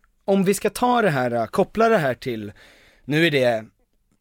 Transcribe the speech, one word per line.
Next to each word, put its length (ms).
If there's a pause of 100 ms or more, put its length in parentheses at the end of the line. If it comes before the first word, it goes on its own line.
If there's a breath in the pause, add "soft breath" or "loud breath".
(240)
Om 200
vi 100
ska 160
ta 320
det 80
här, 200
eh, 160
koppla 420
det 100
här 160
till, 380 (520 soft breath)
nu 220
är 40
det 340 (560)